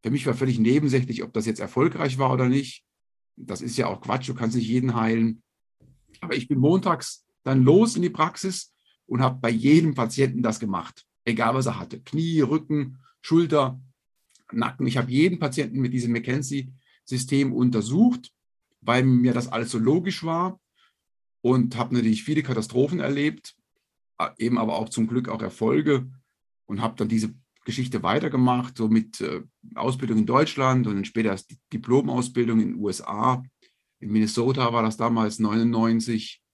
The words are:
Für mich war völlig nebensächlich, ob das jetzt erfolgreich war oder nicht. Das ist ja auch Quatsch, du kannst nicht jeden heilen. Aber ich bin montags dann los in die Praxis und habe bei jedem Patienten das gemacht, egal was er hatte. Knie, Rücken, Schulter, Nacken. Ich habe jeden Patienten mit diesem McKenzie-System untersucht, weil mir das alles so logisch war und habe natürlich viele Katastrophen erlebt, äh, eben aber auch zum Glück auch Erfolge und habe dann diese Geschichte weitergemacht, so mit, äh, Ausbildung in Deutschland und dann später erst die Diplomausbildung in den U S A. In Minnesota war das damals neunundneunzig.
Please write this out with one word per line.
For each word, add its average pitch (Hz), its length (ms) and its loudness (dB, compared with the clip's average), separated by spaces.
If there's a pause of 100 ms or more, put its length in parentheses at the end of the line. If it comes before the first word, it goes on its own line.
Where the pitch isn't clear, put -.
Für 110 80 -6
mich 135 160 -2
war 131 80 0
völlig 127 240 0
nebensächlich, 123 640 2
ob - 100 -10
das 110 140 -4
jetzt 110 140 -4
erfolgreich 131 580 -2
war 131 160 0
oder 127 160 2
nicht. 135 340 -2 (520)
Das - 260 -12
ist 117 160 -6
ja 123 80 0
auch - 160 -6
Quatsch, 127 260 -4
du 131 60 -6
kannst 117 220 -4
nicht 113 120 0
jeden 123 280 0
heilen. 113 480 0 (800)
Aber - 140 -6
ich - 120 -4
bin 143 100 0
montags 165 680 0 (200)
dann 131 200 4
los 196 320 6
in 175 60 0
die 175 80 0
Praxis 175 640 -4 (320)
und 123 160 -2
habe 131 180 0
bei 120 120 0
jedem 143 420 4
Patienten 131 480 0
das 110 180 -2
gemacht, 95 460 -8 (180)
egal 117 300 0
was 131 140 0
er - 100 -4
hatte. - 240 -12
Knie, 160 400 -2
Rücken, 143 560 -2 (240)
Schulter, 147 580 2 (720)
Nacken. 127 360 -2
Ich 123 100 0
habe 131 140 -2
jeden 165 260 2
Patienten 131 420 -4
mit 123 140 -2
diesem 117 200 -2
McKenzie-System 131 1400 -4
untersucht, 123 800 2 (480)
weil 123 220 2
mir 123 300 6
das 120 160 -2
alles 117 200 -4
so 123 80 -4
logisch 165 460 0
war 170 360 -2 (840)
und 120 360 2
habe 120 160 -2
natürlich 113 300 2
viele 151 180 0
Katastrophen 131 600 -2
erlebt, 143 540 -2 (640)
äh, - 120 -4 (100)
eben 117 180 0
aber 104 200 -2
auch 110 120 -4
zum 113 160 0
Glück 120 240 -4
auch 110 140 -6
Erfolge 139 680 0 (580)
und 101 140 -6
habe 113 140 -4
dann 107 120 -2
diese 110 240 0 (320)
Geschichte 127 380 -6
weitergemacht, 127 760 0
so 113 120 -2
mit, 110 340 0
äh, 78 220 -6 (320)
Ausbildung 127 420 -2
in 107 80 4
Deutschland 131 600 2
und 104 80 -2
dann 98 100 -2
später 110 240 -2
erst 95 220 -6
die - 80 -20 (140)
Diplomausbildung 120 840 0
in 104 100 0
den 95 100 -8
U 101 100 -2
S - 120 -6
A. 127 420 -2 (560)
In 104 120 -8
Minnesota 120 640 0
war 117 80 2
das 110 160 -2
damals 113 400 0
neunundneunzig. 113 1040 0 (120)